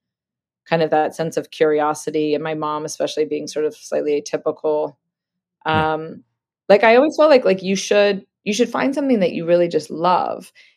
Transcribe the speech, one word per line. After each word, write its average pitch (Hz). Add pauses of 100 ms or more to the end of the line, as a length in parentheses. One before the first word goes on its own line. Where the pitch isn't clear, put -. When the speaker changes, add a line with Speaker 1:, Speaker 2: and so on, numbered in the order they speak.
(680)
Speaker 1:
kind 165
of 156
that 156
sense 165
of 147
curiosity, 151
and 147
my 160
mom, 151
especially 156
being 151
sort 151
of 151
slightly 147
atypical. 151 (720)
Speaker 2:
Yeah. 156
Speaker 1:
Um, 160 (440)
like, 202
I 233
always 294
felt 311
like, 254
like, 190
you 190
should, 202 (200)
you 208
should 240
find 262
something 269
that 180
you 165
really 175
just -
love. 170 (240)